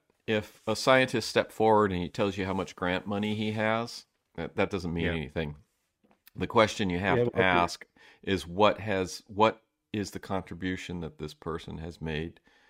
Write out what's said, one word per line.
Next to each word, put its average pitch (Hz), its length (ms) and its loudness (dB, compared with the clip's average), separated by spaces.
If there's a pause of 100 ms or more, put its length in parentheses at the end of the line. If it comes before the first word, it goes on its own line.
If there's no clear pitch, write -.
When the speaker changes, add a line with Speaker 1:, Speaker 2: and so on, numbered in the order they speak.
(260)
Speaker 1:
if 107 400 -2
a 110 80 0
scientist 131 540 2
stepped - 240 0
forward 107 400 4
and 87 100 -2
he 82 60 -4
tells 101 280 -2
you 95 80 -2
how 95 100 -2
much 92 200 -4
grant 90 320 -2
money 104 300 -2
he 107 160 -4
has, 110 540 -2 (280)
that, - 220 -8
that 98 140 0
doesn't 90 220 -4
mean 85 120 -2
Speaker 2:
Yeah. 87 80 0
Speaker 1:
anything. 76 420 -4 (800)
The 92 140 -4
question 107 420 2
you 87 80 0
have 95 200 2
Speaker 2:
Yeah, 120 60 2
Speaker 1:
to 117 60 0
Speaker 2:
but - 80 -6
the 95 60 4
Speaker 1:
ask 87 420 2 (360)
is 95 240 -2
what 95 340 4
has, 95 480 -4
what 104 340 2 (300)
is 104 180 -4
the - 80 -12
contribution 90 840 -6
that 76 180 -10
this 78 140 -8
person 82 460 -10
has 82 240 -12
made 80 380 -6 (300)